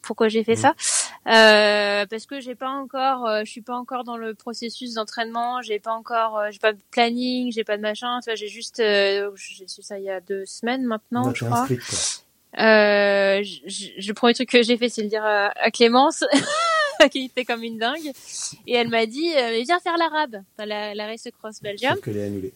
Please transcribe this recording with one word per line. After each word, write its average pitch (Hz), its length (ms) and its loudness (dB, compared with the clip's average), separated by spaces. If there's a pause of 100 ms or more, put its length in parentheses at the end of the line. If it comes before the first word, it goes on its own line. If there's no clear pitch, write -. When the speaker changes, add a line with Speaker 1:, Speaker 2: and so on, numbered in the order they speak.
Speaker 1:
Pourquoi 226 240 0
j'ai 220 160 2
fait 226 120 2
Speaker 2:
Mm. - 20 -4
Speaker 1:
ça ? 269 180 4 (520)
Euh, 208 760 6
parce 220 220 -10
que 277 120 -10
j'ai 247 160 -10
pas 262 140 -8
encore, 262 560 -2
euh, 214 180 0
je 214 60 -10
suis 233 120 -16
pas 247 140 -10
encore 247 280 -8
dans 233 140 -10
le 220 180 -8
processus 233 580 -10
d'entraînement, 233 720 -4
j'ai 214 160 -4
pas 226 140 -6
encore, 226 440 -2
euh, 208 140 -2
j'ai 202 80 -18
pas 214 140 2
de 202 40 -8 (140)
planning, 247 600 0
j'ai 220 120 -4
pas 208 140 -2
de 208 40 -6
machin, 240 400 -4
tu 233 80 -12
vois, 226 60 -2
j'ai 208 140 -10
juste, 226 300 -14
euh, 202 560 2
j'ai 190 320 -18
su 202 140 -16
ça 202 160 -12
il 196 80 -8
y 190 60 -6
a 185 80 -6
deux 196 260 -8
semaines 254 380 -4
maintenant, 240 440 -2
Speaker 2:
Là, - 60 -2
Speaker 1:
je - 60 -6
Speaker 2:
t'es 120 80 -4
Speaker 1:
crois. 240 140 2
Speaker 2:
inscrite, 135 240 -2
quoi. - 120 -6 (640)
Speaker 1:
Euh, 202 800 4
j-, 175 240 -10
j-, 196 280 -10 (140)
le 214 60 -4
premier 240 220 4
truc 254 140 -4
que 247 120 6
j'ai 233 160 4
fait, 240 120 0
c'est 226 120 -6
le 208 60 -4
dire 214 160 -2
à, 208 240 4 (120)
à 226 120 2
Clémence, 254 600 4
<laughs> 587 800 4
qui 262 140 -6
était 254 200 -6
comme 233 180 -4
une 226 160 -8
dingue, 285 320 -4 (560)
et 240 80 -2
elle 233 140 2
m'a 226 180 2
dit, 294 280 -4
euh, « 247 160 2
Mais 226 120 -2
viens 339 160 0
faire 339 180 -2
l'arabe, 302 460 -2 (120)
enfin, 208 120 -10
la, 208 260 -6
la 208 140 -8
race 226 200 -12 (120)
cross 214 240 -14
Belgium. » 208 320 -2
Speaker 2:
Sauf 403 80 -8
qu'elle 104 140 -4
est 101 80 -4
annulée. 98 300 -6